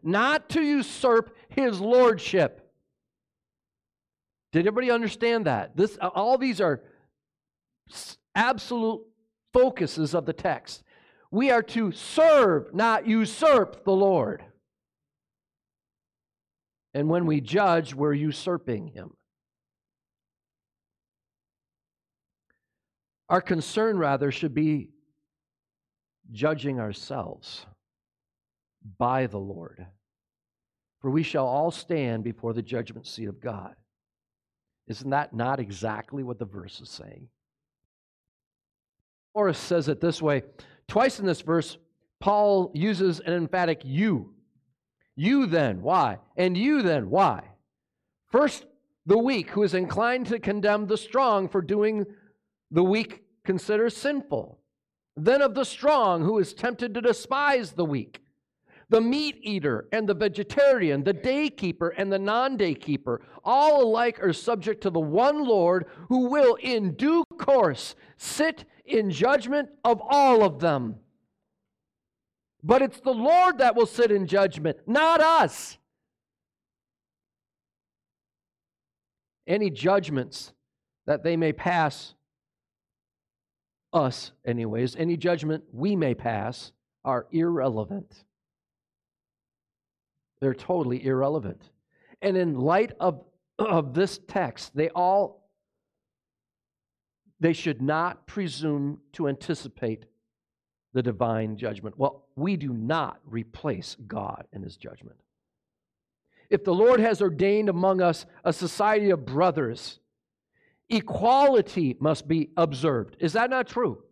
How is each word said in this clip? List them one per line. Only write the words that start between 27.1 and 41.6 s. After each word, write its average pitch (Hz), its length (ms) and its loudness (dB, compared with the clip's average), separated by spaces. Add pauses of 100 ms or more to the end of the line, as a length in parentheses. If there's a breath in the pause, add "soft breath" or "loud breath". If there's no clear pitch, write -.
by 127 300 0
the 104 120 -8
Lord. 90 480 -14 (1120)
"For 139 100 -4
we 151 140 0
shall 139 220 -2
all 143 260 0
stand 123 520 -4
before 117 300 -8
the 117 80 -4
judgment 110 460 -10
seat 110 200 -12
of 101 120 -12
God." 101 380 -12 (1120)
Isn't 123 240 -10
that 143 220 -4
not 127 260 -4
exactly 110 640 -8
what 120 140 -10
the 117 80 -8
verse 98 360 -18
is - 80 -20
saying? - 400 -20 (2000)
Morris 202 220 0
says 165 300 -2
it 151 140 -2
this 165 200 -2
way. 143 220 0 (440 loud breath)
Twice 233 320 0
in 196 60 -4
this 170 160 -2
verse, 160 360 -4 (420)